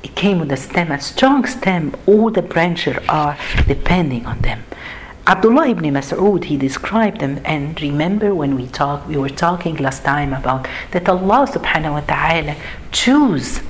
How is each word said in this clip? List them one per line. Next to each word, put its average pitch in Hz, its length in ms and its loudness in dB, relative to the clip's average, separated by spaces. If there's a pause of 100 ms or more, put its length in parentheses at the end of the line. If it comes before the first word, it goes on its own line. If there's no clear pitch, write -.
it - 120 -12
came 190 240 2
with 147 120 -2
a 135 60 -2
stem, 165 340 -2
a 139 80 -2
strong 262 460 2
stem. 170 500 -2 (120)
All 214 220 6
the 220 120 0
branches 170 560 0 (100)
are 147 300 0 (300)
depending 139 580 2
on 113 140 -6
them. 110 240 0 (640)
Abdullah 247 420 4
ibn 170 240 0
Mas'ud, 175 520 2
he 147 120 -2
described 196 640 0
them, 139 240 -4
and 151 360 -4
remember 175 540 0
when 139 200 0
we 123 120 -4
talk, 143 400 -2
we 151 80 -4
were 135 140 0
talking 170 480 -2
last 135 260 -2
time 143 300 0
about 131 340 -2 (240)
that 175 160 0
Allah 202 400 4
subhanahu - 460 -2
wa 147 80 -2
ta'ala 147 540 -2 (360)
choose 247 800 2